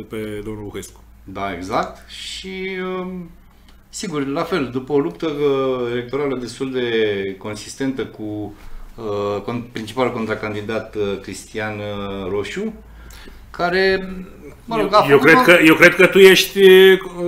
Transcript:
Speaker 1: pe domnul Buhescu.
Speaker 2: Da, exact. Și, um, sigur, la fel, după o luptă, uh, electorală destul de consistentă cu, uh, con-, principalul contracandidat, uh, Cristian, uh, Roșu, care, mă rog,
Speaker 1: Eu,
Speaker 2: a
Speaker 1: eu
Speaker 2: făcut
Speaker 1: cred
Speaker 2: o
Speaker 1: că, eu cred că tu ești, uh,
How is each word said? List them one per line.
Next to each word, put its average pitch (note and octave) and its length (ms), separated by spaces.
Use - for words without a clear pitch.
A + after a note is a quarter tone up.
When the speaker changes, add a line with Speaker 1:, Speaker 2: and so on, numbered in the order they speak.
Speaker 1:
pe G#2+ 360
domnul G#2+ 200
Buhescu. G2 380
Speaker 2:
Da, G2 320
exact. A2 520
Și, F#3+ 600
um, F#3 320
sigur, D3 380
la D3 160
fel, E3 300
după C3 200
o C#3+ 60
luptă, E3 280
uh, C3+ 640
electorală B2 460
destul B2 360
de B2 180
consistentă A2 680
cu, G#2 500
uh, G#2 480
con-, A#2+ 300
principalul A2+ 400
contracandidat, G#2+ 840
uh, G2+ 260
Cristian, G#2+ 580
uh, G2+ 520
Roșu, F3 420
care, F#3+ 640
mă A3+ 120
rog, G3+ 160
Speaker 1:
Eu, G#3 60
Speaker 2:
a - 100
Speaker 1:
eu C#3+ 100
Speaker 2:
făcut B2+ 60
Speaker 1:
cred D#3+ 120
Speaker 2:
o - 60
Speaker 1:
că, F3 220
eu D#3 100
cred F3 200
că F#3 120
tu F#3 120
ești, F#3+ 420
uh, F#3+ 380